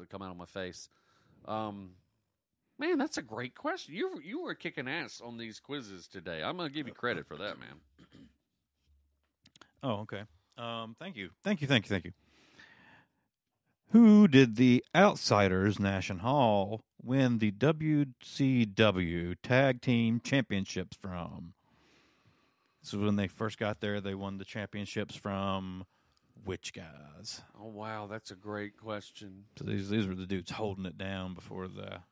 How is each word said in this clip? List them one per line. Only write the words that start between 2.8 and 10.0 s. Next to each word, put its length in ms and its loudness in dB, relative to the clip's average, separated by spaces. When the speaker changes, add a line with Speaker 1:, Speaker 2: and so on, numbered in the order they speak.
Speaker 1:
that's 200 -4
a 40 -6
great 340 -8
question. 400 -8
You, 280 -6
you 180 -10
were 140 -8
kicking 320 -8
ass 360 -8
on 140 -12
these 220 -12
quizzes 480 -12
today. 340 -8
I'm 160 -4
gonna 120 -6
give 180 -8
you 60 -12
credit 340 -4
for 100 -12
that, 220 -8
man. 220 -18
Speaker 2:
Oh, 100 -2